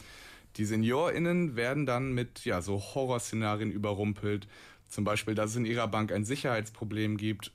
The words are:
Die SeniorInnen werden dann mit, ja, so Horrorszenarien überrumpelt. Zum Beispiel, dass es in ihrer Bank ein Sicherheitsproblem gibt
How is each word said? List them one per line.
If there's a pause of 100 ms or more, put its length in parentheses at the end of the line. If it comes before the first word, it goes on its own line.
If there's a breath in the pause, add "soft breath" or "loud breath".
(560 loud breath)
Die
SeniorInnen
werden
dann
mit,
ja,
so
Horrorszenarien
überrumpelt. (400 loud breath)
Zum
Beispiel,
dass
es
in
ihrer
Bank
ein
Sicherheitsproblem
gibt